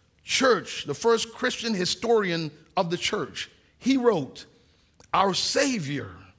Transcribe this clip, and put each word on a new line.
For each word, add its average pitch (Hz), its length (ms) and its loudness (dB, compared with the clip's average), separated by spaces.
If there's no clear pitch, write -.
church, 226 600 0
the 147 100 -4
first 226 380 2
Christian 226 420 -4
historian 180 760 0
of 185 140 0
the 170 80 -2
church. - 500 -6
He 269 180 2
wrote, 214 480 0
"Our 190 180 4
Savior 160 760 -2